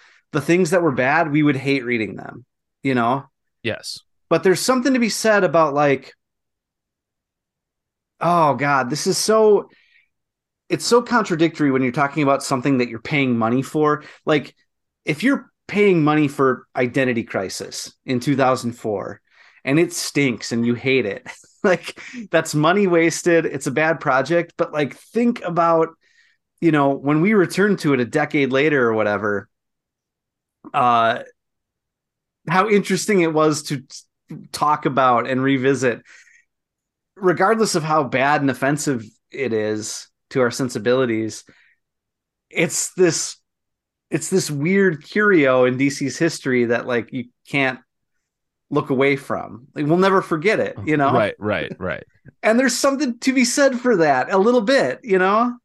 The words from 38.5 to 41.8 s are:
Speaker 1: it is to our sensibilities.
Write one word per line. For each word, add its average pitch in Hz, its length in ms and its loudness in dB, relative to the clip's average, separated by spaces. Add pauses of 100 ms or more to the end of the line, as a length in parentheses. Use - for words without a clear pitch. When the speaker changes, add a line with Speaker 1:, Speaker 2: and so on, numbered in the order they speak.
Speaker 1:
it 120 240 -6
is 107 540 -4 (240)
to 131 100 0
our 120 80 2
sensibilities. 120 920 -2 (1080)